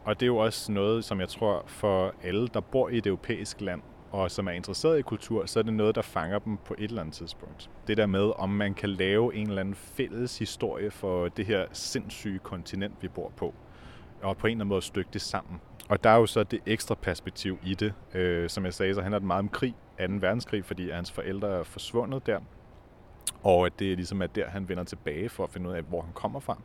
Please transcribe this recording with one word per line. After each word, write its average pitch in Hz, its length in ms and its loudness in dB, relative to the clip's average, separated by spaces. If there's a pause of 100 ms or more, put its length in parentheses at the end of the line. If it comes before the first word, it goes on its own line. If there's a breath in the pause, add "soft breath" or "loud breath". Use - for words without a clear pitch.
Og 104 160 0
det 127 60 4
er 123 40 8
jo 120 60 4
også 110 360 2
noget, 107 320 4
som 98 160 -2
jeg 90 80 0
tror 101 380 0
for 95 560 2
alle, 101 260 0
der 110 120 0
bor 123 280 2
i 120 100 0
et 107 80 0
europæisk 101 540 -2
land, 92 220 -4 (280)
og 95 200 0
som 101 160 -2
er 92 40 0
interesseret 98 480 2
i 139 40 2
kultur, 107 440 -2
så - 120 0
er 113 40 4
det 110 120 0
noget, 107 200 4
der 120 80 0
fanger 92 360 -2
dem 104 180 -4
på - 220 -10
et 104 60 -4
eller 107 160 -4
andet 80 140 -6
tidspunkt. - 560 -14 (160)
Det 107 100 2
der 107 100 6
med, 101 300 4
om 95 120 0
man 101 260 0
kan 101 140 -2
lave 98 460 4
en 107 140 -2
eller 98 120 0
anden 95 140 -2
fælles - 640 -4
historie 101 520 -2
for 90 380 0
det 98 180 -2
her 98 260 2
sindssyge 98 680 -6
kontinent, 95 600 -6
vi 92 80 -6
bor - 280 -8
på, - 180 -4 (680 loud breath)
og 98 140 0
på - 100 -2
en 110 40 6
eller 117 60 -2
anden 104 120 0
måde 95 140 4
stykke - 300 -4
det 104 80 -2
sammen. - 400 -6 (280)
Og 101 160 2
der 113 60 10
er 110 60 12
jo 117 100 10
så 110 160 2
det 104 240 -2
ekstra 110 280 0
perspektiv - 680 -4
i 92 100 0
det. 104 200 0 (200)
Øh, 87 340 2
som 95 160 -4
jeg 90 100 -2
sagde, 95 200 2
så 98 80 0
handler 101 160 0
det 98 80 -2
meget 92 160 2
om 101 60 0
krig, 123 260 -2 (240)
anden 95 240 0
verdenskrig, 101 420 0
fordi 87 260 -6
hans 85 220 -6
forældre 98 360 -4
er 92 140 0
forsvundet 117 640 -4
der, 104 120 0 (1040)
og 90 240 8
at 87 120 2
det 95 180 0
ligesom 90 260 -2
er 87 40 0
der, 92 220 -2
han 95 200 -6
vender 90 160 -2
tilbage 85 440 -6
for 98 160 -4
at 82 60 -6
finde 90 180 -6
ud 90 60 -6
af, 85 80 -4
hvor 82 200 -4
han 82 120 -12
kommer 117 260 -6
fra. 123 240 -6